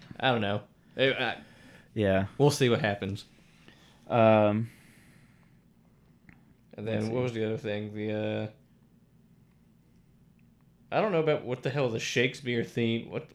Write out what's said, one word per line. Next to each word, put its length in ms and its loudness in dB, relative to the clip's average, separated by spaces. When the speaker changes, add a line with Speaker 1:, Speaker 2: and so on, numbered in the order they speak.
Speaker 1:
I 120 2
don't 100 0
know. 200 -2
It, 240 2
I, 180 -4
Speaker 2:
Yeah. 320 2
Speaker 1:
we'll 100 6
see 200 2
what 120 4
happens. 440 -4
Speaker 2:
Um, 640 4
Speaker 1:
And 120 -10
then 140 -2
Speaker 2:
let's 60 -2
Speaker 1:
what 120 -2
Speaker 2:
see. 40 0
Speaker 1:
was 100 -4
the 120 -2
other 120 -2
thing? 360 -6
The, 180 -4
uh, 360 -4
I 100 0
don't 100 0
know 80 2
about 240 0
what 200 -6
the 60 -4
hell 200 0
the 100 -4
Shakespeare 640 -2
theme. 460 -2
What, 260 -8